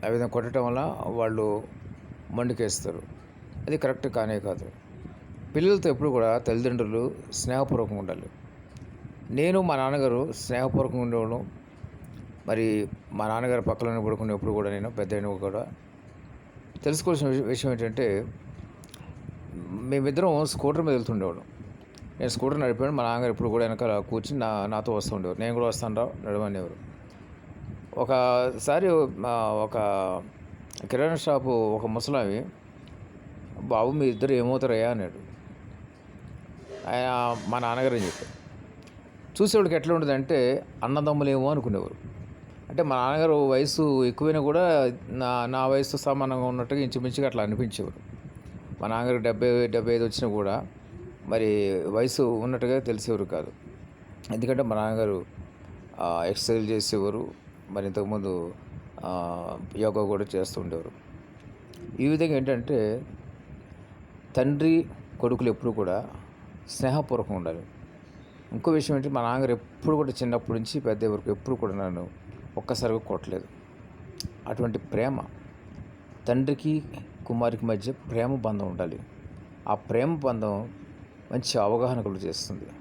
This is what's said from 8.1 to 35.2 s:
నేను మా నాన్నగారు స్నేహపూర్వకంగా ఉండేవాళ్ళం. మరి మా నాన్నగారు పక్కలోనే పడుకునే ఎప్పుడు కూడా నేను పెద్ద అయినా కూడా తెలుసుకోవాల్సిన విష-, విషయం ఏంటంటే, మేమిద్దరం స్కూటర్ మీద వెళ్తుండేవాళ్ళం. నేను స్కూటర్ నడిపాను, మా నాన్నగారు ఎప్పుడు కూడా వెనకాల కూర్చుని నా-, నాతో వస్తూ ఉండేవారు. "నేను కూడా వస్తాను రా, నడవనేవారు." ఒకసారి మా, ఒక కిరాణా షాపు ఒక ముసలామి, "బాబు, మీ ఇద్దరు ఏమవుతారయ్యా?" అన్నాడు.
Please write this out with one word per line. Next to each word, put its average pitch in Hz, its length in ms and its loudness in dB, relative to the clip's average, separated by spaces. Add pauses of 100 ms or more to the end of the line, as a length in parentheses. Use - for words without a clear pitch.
నేను 170 320 4
మా 165 140 2
నాన్నగారు 131 560 2
స్నేహపూర్వకంగా 127 720 0
ఉండేవాళ్ళం. 117 480 -2 (960)
మరి 110 420 2 (240)
మా 104 160 -2
నాన్నగారు 120 320 2
పక్కలోనే 113 460 0
పడుకునే 107 280 0
ఎప్పుడు 101 160 -2
కూడా 104 200 0
నేను 101 200 -4
పెద్ద 107 240 -2
అయినా 101 200 -2
కూడా 98 320 -4 (1160)
తెలుసుకోవాల్సిన 151 440 2
విష-, 131 160 2
విషయం 127 280 0
ఏంటంటే, 113 540 0 (1400)
మేమిద్దరం 139 840 2
స్కూటర్ 143 360 0
మీద 156 120 4
వెళ్తుండేవాళ్ళం. 104 480 0 (760)
నేను 127 100 0
స్కూటర్ 135 320 0
నడిపాను, 127 320 2
మా 135 100 2
నాన్నగారు 117 300 2
ఎప్పుడు 117 160 0
కూడా 117 180 4
వెనకాల 110 320 2
కూర్చుని 113 400 -2
నా-, 107 280 0
నాతో 107 280 0
వస్తూ 104 220 -2
ఉండేవారు. 90 240 -2
"నేను 117 140 0
కూడా 120 120 4
వస్తాను 110 300 0
రా, 120 140 0 (140)
నడవనేవారు." 101 520 -2 (1200)
ఒకసారి 127 880 4 (180)
మా, 120 240 -4 (220)
ఒక 107 240 0 (1080)
కిరాణా 147 280 2
షాపు 139 340 2
ఒక 110 380 2
ముసలామి, 117 580 0 (1160)
"బాబు, 120 300 4
మీ 147 160 2
ఇద్దరు 123 260 4
ఏమవుతారయ్యా?" 120 580 4
అన్నాడు. 98 280 -4 (1700)